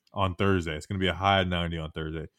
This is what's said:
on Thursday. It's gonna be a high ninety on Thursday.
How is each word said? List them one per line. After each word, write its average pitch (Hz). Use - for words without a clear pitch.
on 95
Thursday. 92
It's 76
gonna 98
be 92
a 85
high 95
ninety 85
on 78
Thursday. 78